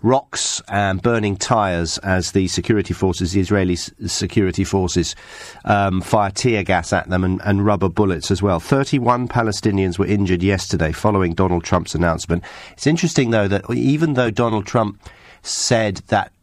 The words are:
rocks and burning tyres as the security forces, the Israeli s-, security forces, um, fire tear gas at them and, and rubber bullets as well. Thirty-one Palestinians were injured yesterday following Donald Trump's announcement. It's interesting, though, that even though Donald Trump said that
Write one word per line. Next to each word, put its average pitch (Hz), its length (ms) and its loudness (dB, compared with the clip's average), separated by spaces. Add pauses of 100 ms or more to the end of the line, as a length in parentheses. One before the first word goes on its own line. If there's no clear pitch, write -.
rocks - 640 0
and 95 320 0
burning 107 340 2
tyres 92 640 0
as 92 340 0
the 95 160 2
security 95 460 0
forces, 90 380 0
the 98 80 2
Israeli 92 340 2
s-, - 180 -6 (140)
security 95 580 0
forces, 92 520 0 (500)
um, 98 360 2
fire 101 280 2
tear 107 340 0
gas 87 300 0
at 90 160 -2
them 92 140 0
and, 92 200 0
and 101 220 2
rubber 95 240 2
bullets 90 400 0
as 92 100 0
well. 95 200 2
Thirty-one 123 680 0
Palestinians 98 680 0
were 98 80 2
injured 92 380 0
yesterday 92 480 0
following 95 420 0
Donald 90 300 2
Trump's 85 320 -2
announcement. 85 480 0 (300)
It's - 120 -8
interesting, 151 460 2
though, 107 160 2
that 95 240 -2
even 143 420 0
though 123 160 2
Donald 107 380 -2
Trump 107 340 -2 (400)
said 110 560 -2 (120)
that 98 220 0 (120)